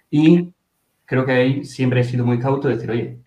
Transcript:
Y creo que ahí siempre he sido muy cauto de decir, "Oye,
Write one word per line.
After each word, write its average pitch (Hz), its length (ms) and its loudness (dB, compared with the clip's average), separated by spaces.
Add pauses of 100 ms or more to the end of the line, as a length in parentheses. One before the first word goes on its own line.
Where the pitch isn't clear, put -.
(120)
Y 170 420 4 (520)
creo 131 220 -2
que 131 60 0
ahí 131 320 0
siempre 123 360 -2
he 120 40 0
sido 120 220 -2
muy 120 120 0
cauto 135 300 -2
de 120 80 0
decir, - 140 -8
"Oye, - 360 -6